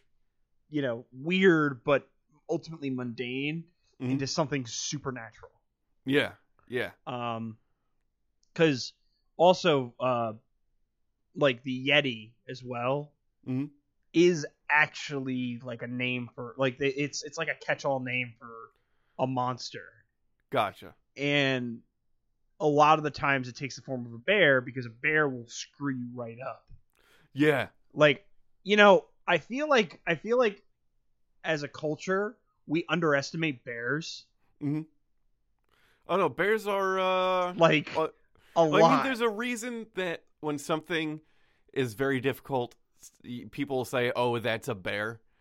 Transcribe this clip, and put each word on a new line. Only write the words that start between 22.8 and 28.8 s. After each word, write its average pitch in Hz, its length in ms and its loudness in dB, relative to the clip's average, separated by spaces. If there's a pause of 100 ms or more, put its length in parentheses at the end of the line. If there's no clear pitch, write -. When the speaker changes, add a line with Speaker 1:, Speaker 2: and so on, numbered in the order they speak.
Speaker 1:
of 151 60 -4
the 147 80 -2
times 139 340 0
it 123 80 -14
takes 131 220 -10
the 123 60 -18
form 127 240 -10
of 117 60 -14
a 117 60 -14
bear 151 420 4
because 123 260 -8
a 117 40 -14
bear 151 380 0
will 123 180 -8
screw - 480 -8
you 123 200 -8
right 117 300 -12
up. 120 200 -14 (680)
Speaker 2:
Yeah. 135 360 2 (240)
Speaker 1:
Like, 147 340 4 (380)
you 202 120 2
know, 202 300 8 (180)